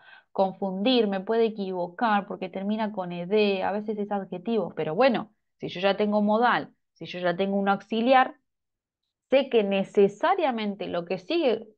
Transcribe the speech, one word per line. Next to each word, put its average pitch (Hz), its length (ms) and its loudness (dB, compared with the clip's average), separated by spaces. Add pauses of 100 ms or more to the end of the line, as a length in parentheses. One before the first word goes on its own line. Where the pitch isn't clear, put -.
(320)
confundir, 196 760 0
me 196 120 -2
puede 226 260 0
equivocar 196 800 -2
porque 185 240 -10
termina 202 420 -4
con 185 200 -8
ed, 190 500 0
a 185 100 -2
veces 214 280 -6
es 202 120 -4
adjetivo, 190 640 -4
pero 156 200 -4
bueno, 226 360 2 (280)
si 143 80 -10
yo 170 140 -8
ya 196 160 2
tengo 208 260 2
modal, 214 500 0 (200)
si - 120 -16
yo 175 140 -10
ya 175 160 0
tengo 196 220 0
un 196 120 0
auxiliar, 240 680 2 (920)
sé 262 200 2
que 226 140 4
necesariamente 208 1200 0
lo 175 180 -4
que 185 140 -4
sigue 302 480 0 (100)